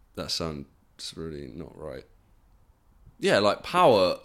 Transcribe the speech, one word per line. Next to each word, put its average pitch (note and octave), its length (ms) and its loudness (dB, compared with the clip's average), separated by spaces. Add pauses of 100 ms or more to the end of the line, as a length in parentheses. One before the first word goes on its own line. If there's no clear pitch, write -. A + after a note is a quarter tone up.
(140)
that D2+ 160 -8
sounds D2+ 340 -6 (500)
really D2+ 400 -12
not D#2 240 -16
right. C2+ 260 -12 (1160)
Yeah, E3 200 4
like, G2+ 220 2
power A#2 640 4